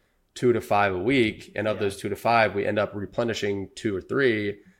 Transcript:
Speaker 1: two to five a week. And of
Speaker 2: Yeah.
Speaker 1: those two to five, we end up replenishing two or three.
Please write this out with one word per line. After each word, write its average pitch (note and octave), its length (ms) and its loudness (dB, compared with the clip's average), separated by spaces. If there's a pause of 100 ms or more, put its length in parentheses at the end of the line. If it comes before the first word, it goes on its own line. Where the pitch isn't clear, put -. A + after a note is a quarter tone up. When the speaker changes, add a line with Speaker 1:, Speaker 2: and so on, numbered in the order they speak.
(340)
Speaker 1:
two B2 200 2
to A2 80 0
five G2+ 340 2
a - 40 -2
week. A2+ 560 0
And G#2 120 -2
of G#2+ 100 0
Speaker 2:
Yeah. G#2+ 40 -4
Speaker 1:
those G2+ 160 -2
two G#2+ 120 -6
to G2+ 60 -2
five, A2+ 400 2
we G2+ 100 0
end G#2 140 0
up G2+ 160 -2
replenishing G2+ 800 -4
two G#2 200 -4
or F2+ 60 -4
three. G#2+ 580 0 (200)